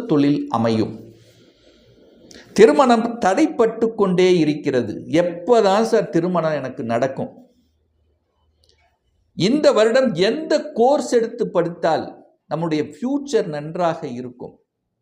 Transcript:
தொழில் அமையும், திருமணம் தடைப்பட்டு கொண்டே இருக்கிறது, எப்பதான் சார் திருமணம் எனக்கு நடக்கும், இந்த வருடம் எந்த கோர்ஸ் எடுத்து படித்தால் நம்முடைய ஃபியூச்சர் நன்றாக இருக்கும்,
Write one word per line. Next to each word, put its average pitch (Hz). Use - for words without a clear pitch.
தொழில் 143
அமையும், 113
திருமணம் 247
தடைப்பட்டு 226
கொண்டே 185
இருக்கிறது, 143
எப்பதான் 190
சார் 220
திருமணம் 165
எனக்கு 127
நடக்கும், 120
இந்த 285
வருடம் 226
எந்த 262
கோர்ஸ் 269
எடுத்து 220
படித்தால் 165
நம்முடைய 156
ஃபியூச்சர் 254
நன்றாக 156
இருக்கும், 123